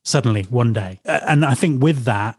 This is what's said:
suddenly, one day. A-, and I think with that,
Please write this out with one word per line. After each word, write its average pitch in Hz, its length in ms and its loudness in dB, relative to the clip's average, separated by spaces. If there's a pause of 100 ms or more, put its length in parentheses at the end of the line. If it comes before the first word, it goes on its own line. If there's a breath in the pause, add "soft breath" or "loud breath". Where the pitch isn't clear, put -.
suddenly, 113 460 0
one 117 220 0
day. 95 340 -6
A-, 156 260 -2
and 151 120 4
I 139 120 2
think 143 260 0
with 143 220 2
that, 110 360 -2